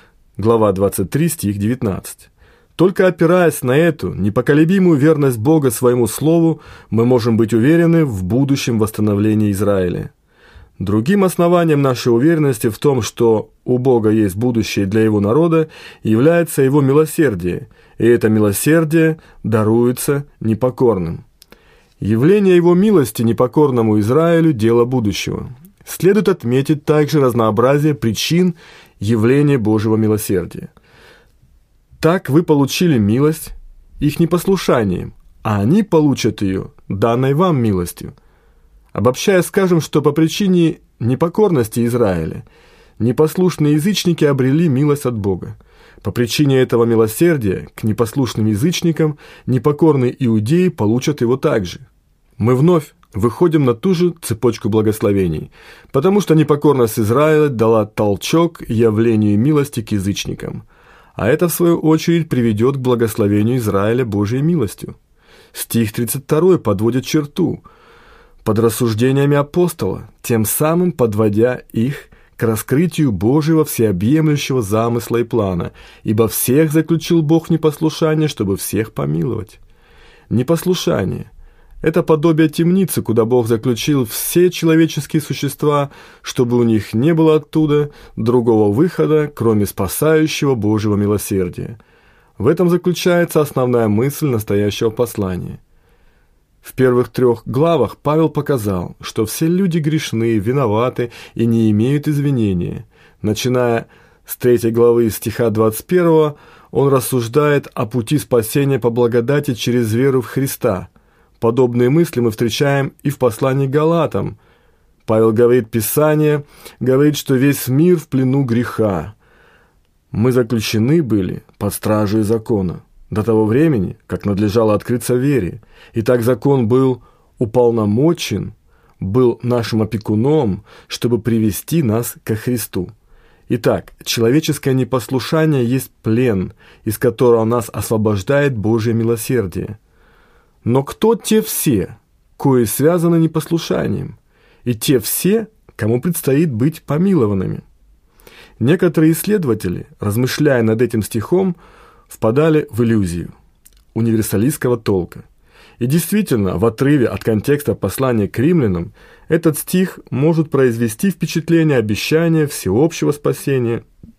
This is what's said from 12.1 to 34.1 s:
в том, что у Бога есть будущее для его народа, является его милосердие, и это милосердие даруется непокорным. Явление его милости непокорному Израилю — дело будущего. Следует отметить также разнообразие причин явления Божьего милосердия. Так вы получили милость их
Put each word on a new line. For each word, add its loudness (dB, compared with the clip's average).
в -8
том, 0
что 0
у 0
Бога 2
есть 2
будущее -2
для 0
его 2
народа, 2
является 2
его 2
милосердие, 0
и 2
это 4
милосердие 2
даруется 0
непокорным. -2
Явление 2
его 4
милости 2
непокорному 2
Израилю — 2
дело 2
будущего. -4
Следует 2
отметить 0
также 2
разнообразие 2
причин 0
явления 2
Божьего 0
милосердия. -2
Так 0
вы 4
получили 2
милость 0
их -2